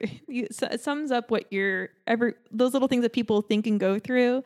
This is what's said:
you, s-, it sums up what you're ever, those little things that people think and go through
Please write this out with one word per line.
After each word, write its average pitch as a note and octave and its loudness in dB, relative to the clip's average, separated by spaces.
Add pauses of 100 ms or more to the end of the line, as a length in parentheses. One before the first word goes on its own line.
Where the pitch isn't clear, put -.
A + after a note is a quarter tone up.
(280)
you, B3 -4
s-, - -6
it - -4
sums D4 -4
up A#3+ -2
what A3 -2
you're G3 -2 (160)
ever, A#3 0 (140)
those B3 2
little C4+ 2
things A#3+ 2
that A#3 2
people G#3+ 2
think G#3+ 0
and G#3+ 2
go G3 2
through B3 0